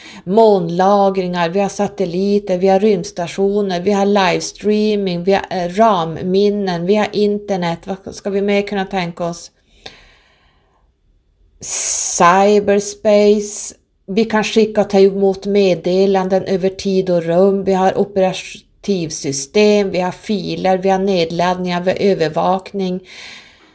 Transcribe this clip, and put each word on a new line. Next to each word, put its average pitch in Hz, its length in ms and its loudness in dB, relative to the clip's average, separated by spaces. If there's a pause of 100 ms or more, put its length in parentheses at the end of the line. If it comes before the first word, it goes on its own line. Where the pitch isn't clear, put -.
(240)
molnlagringar, 190 1300 2
vi 185 100 -2
har 196 100 0
satelliter, 196 880 -2
vi 185 100 2
har 190 120 4
rymdstationer, 196 1000 -2
vi 196 100 0
har 196 140 2
livestreaming, 196 1160 0
vi 190 100 2
har, - 160 0
eh, 175 200 -4
ram-minnen, 185 1160 0
vi 196 100 2
har 214 160 0
internet, 202 720 -2
vad 190 300 -10
ska - 140 -10
vi 196 120 -2
mer 202 200 0
kunna 202 240 -4
tänka 175 400 -6
oss? - 260 -10 (2750)
Cyberspace, 208 1600 2 (320)
vi 202 180 0
kan 220 180 0
skicka 214 380 2
och 202 80 -4
ta 196 100 2
emot 190 460 2
meddelanden 190 1000 2
över 185 260 -2
tid 190 400 -2
och 175 140 2
rum, 190 400 2
vi 190 100 0
har 185 240 2
operativsystem, 190 1900 -2
vi 170 80 -2
har 180 120 -2
filer, 175 680 -2
vi 190 120 -2
har 190 100 2
nedladdningar, 180 800 -2
vi 180 100 0
har - 80 -4
övervakning, 185 1000 -2 (760)